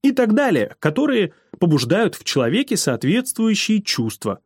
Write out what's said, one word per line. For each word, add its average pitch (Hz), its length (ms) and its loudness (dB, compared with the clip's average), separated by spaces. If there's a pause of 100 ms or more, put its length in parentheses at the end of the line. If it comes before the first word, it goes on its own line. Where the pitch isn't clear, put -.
и 277 80 4
так 240 220 2
далее, 214 460 2
которые 247 540 0 (240)
побуждают 160 580 2
в - 80 -20
человеке 143 540 0
соответствующие 214 1040 0
чувства 110 640 -6